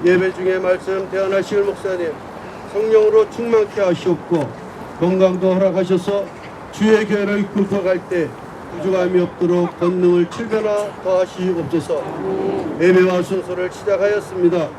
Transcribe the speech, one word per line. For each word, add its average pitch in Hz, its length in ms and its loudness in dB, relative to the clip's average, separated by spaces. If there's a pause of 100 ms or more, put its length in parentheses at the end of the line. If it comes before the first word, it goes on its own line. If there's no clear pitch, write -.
예배 185 280 4
중에 185 260 0
말씀 190 500 -2
대안하실 196 540 0
목사님, 185 480 -4 (600)
성령으로 214 560 4
충만케 226 520 0
하시옵고 170 680 0 (500)
건강도 185 540 4
허락하셔서 190 720 0 (480)
주의 214 340 4
교회를 202 320 0
이끌고 202 440 0
갈 185 140 2 (120)
때 170 180 0 (480)
부족함이 180 460 2
없도록 175 580 0
권능을 175 500 2
칠 233 200 -8
배나 208 420 0 (120)
더하시옵소서. 180 1000 -2 (760)
예배와 185 420 4
순서를 180 480 -4
시작하였습니다. 185 960 0 (120)